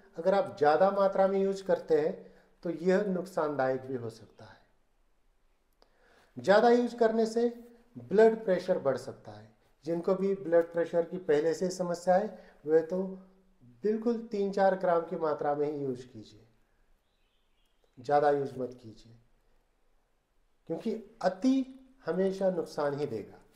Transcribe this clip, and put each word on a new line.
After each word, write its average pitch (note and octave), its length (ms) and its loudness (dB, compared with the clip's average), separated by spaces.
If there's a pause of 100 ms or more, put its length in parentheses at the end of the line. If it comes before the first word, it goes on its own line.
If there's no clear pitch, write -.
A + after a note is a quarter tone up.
(180)
अगर F3+ 160 0
आप E3 240 0
ज़्यादा D#3 340 4
मात्रा G3 360 2
में G3 120 0
यूज़ G3 240 -2
करते E3 380 0
हैं F3 120 -2 (500)
तो F3+ 60 -6
यह F3+ 380 0
नुकसानदायक D3 760 -2
भी C3 140 -8
हो A#2 140 -8
सकता G#2+ 360 -20
है। - 160 -20 (1800)
ज़्यादा G3+ 320 6
यूज़ A#3+ 260 4
करने A3+ 300 2
से A#3 220 0 (480)
ब्लड G#3+ 500 4
प्रेशर F3+ 340 0
बढ़ C3 180 0
सकता - 340 -14
है। G#2+ 200 -20 (340)
जिनको E3+ 300 0
भी G3 200 0
ब्लड E3 380 2
प्रेशर E3+ 300 0
की F#3 160 -8
पहले D#3 340 2
से F3+ 160 -2
समस्या F3 460 0
है, G#3+ 240 -2 (260)
वह D#3+ 160 4
तो F#3 220 -4 (800)
बिल्कुल A3 340 0 (100)
तीन G3+ 240 -2
चार F#3+ 240 4
ग्राम F3+ 260 2
की E3+ 160 -8
मात्रा D3+ 380 -2
में D3 120 0
ही D3 160 -6
यूज़ B2 240 -6
कीजिए, - 380 -20 (1500)
ज़्यादा D3 340 2
यूज़ C#3 260 -2
मत B2 260 -8
कीजिए, - 300 -20 (1600)
क्योंकि F#3 240 -6 (280)
अति B3+ 440 0 (400)
हमेशा F#3+ 460 -2
नुकसान D3 480 -4
ही D3 60 -2
देगा। A2+ 340 -10 (160)